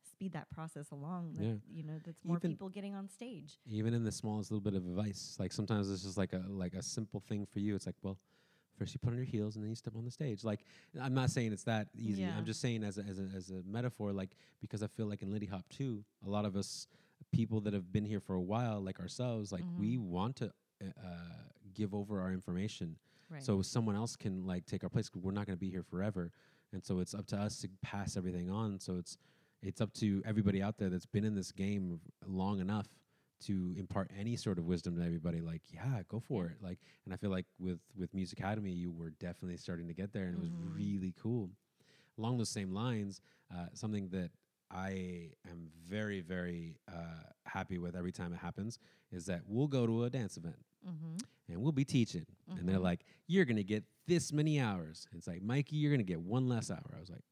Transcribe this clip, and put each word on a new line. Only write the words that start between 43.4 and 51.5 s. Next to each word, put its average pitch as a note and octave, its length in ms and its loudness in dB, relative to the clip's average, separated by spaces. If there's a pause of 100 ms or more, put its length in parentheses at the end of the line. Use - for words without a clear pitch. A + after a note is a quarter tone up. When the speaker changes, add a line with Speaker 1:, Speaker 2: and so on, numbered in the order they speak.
Speaker 2:
uh, F2 220 -4
something G#2 360 0
that F2+ 200 0 (400)
I F#2 600 -4 (180)
am E2+ 220 -10 (140)
very, G2+ 360 0
very, E2+ 560 -2 (120)
uh, E2 420 -8 (140)
happy F#2 340 -4
with E2+ 180 -2
every F2+ 160 -2
time F2 200 -4
it E2+ 60 -6
happens G2 400 -4 (320)
is F2 160 -6
that F2 200 -2
we'll B2 220 2
go C3 180 4
to A2+ 180 4
a B2 60 0
dance B2 260 -2
event E2 280 -8 (220)
Speaker 1:
Mm-hmm. D#3+ 300 -8 (320)
Speaker 2:
and F2 140 -4